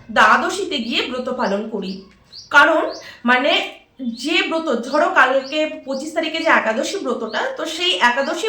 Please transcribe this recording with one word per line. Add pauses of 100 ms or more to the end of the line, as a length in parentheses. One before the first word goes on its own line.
(120)
দ্বাদশীতে
গিয়ে
ব্রত (140)
পালন (120)
করি। (640)
কারণ, (460)
মানে, (720)
যে (120)
ব্রত, (200)
ধরো (120)
কালকে (260)
পঁচিশ
তারিখে
যে (100)
একাদশী
ব্রতটা, (160)
তো (120)
সেই (180)
একাদশী